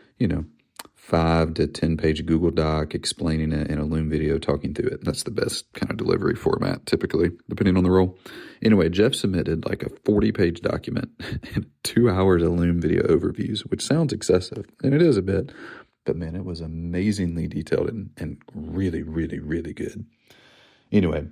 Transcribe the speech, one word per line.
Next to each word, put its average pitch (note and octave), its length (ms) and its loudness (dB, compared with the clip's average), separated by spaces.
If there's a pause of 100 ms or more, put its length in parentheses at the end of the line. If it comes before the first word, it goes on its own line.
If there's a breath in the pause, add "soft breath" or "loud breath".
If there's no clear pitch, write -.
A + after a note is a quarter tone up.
(180 loud breath)
you A#2 80 2
know, - 200 -2 (500)
five E2 580 2
to D#2+ 120 0
ten D#2+ 300 0
page D#2 280 0
Google E2 280 2
Doc D#2 420 0
explaining D#2 580 -2
it D2 160 -2
in D#2 100 -2
a D2+ 60 -2
Loom D#2 240 0
video, D2+ 300 0
talking - 340 -2
through - 180 -2
it. - 140 -6
That's - 200 -4
the - 80 -8
best - 400 -4
kind - 180 -4
of G#2 60 -8
delivery - 400 0
format, - 500 -2
typically, - 440 0 (180)
depending F#2 280 2
on F#2 60 4
the F2+ 80 4
role. F#2 260 4 (460 loud breath)
Anyway, G2 280 6
Jeff G#2 240 4
submitted, E2+ 520 0
like, - 160 -4
a - 80 -6 (140)
forty G#2 260 4
page F2 300 2
document - 580 -4
<laughs> - 360 -10
and - 120 -4 (160)
two A#2+ 260 4
hours F#2 360 4
of E2 80 2
Loom F2 280 2
video E2 280 2
overviews, D#2+ 540 0
which - 220 -4
sounds D3+ 280 0
excessive, - 540 0 (180)
and C#3 100 2
it D#3 80 4
is D3+ 140 6
a G2 60 2
bit, F#2+ 280 -2 (540 loud breath)
but - 100 0
man, E2 220 -6
it G2 80 -8
was E2+ 160 -8
amazingly E2+ 880 -2
detailed - 400 -2
and, F#2+ 280 -8
and - 240 -10 (140)
really, E2 480 -4
really, D#2+ 380 -4
really D#2+ 320 -6
good. - 340 -10 (880 soft breath)
Anyway, D#2+ 400 2